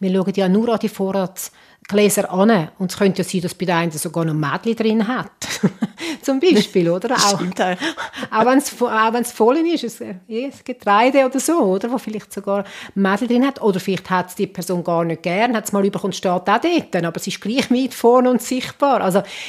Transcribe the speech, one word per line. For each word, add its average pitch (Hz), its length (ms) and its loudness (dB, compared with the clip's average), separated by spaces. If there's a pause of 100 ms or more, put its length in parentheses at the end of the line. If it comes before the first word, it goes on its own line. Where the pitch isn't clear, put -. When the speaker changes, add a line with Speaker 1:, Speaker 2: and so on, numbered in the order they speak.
Speaker 1:
Wir 190 140 0
schauen 190 200 0
ja 196 140 2
nur 220 220 4
an 220 80 2
die 226 100 -2
Vorrats- 190 640 -4 (360)
Gläser 208 440 2
an. 190 360 4 (100)
Und 185 140 -4
es - 60 -10
könnte 196 240 2
ja 165 60 -4
sein, 185 140 -2
dass 170 120 -6
bei 180 120 -6
der 180 100 0
einen 170 160 0
sogar 160 320 -4
noch 160 100 0
Mädchen 156 420 -2
drin 220 320 0
hat. 240 220 -6 (420)
<laughs> - 500 -8
Zum 269 180 -2
Beispiel, 208 480 2
oder? 185 200 -2
Speaker 2:
Das 220 260 2
Speaker 1:
Auch, - 40 -2
Speaker 2:
stimmt 180 220 -4
eigentlich. 185 280 -2 (420)
Speaker 1:
auch 220 160 2
wenn's 269 240 2
vo-, - 180 -2
auch 220 240 2
wenn's 233 200 -4
voll 240 260 2
ist, 320 260 0
es, 226 160 -10
äh, 214 140 -12 (120)
ja, 233 220 -6
das - 160 -18
Getreide 254 600 4
oder 262 120 -2
so, 330 220 0
oder? 202 320 0
Wo 254 60 -2
vielleicht - 340 -10
sogar 196 320 -4 (300)
Mädchen 196 340 2
drin 240 180 4
hat. 269 140 -4
Oder 190 200 2
vielleicht - 280 -4
hat's 185 260 -2
die 196 120 -2
Person 180 360 -4
gar 170 220 0
nicht 165 180 -4
gern, 214 320 0
hat's 220 180 -4
mal 202 120 2
überkommen 196 280 -2
und - 40 -10
steht - 140 -2
auch 180 120 0
dort, 285 540 0
aber 170 240 -2
sie - 100 -8
ist - 120 -10
gleich 240 280 -2
weit 254 220 0
vorne 247 380 4
und 247 100 2
sichtbar. 262 640 0
Also, 190 200 2 (260)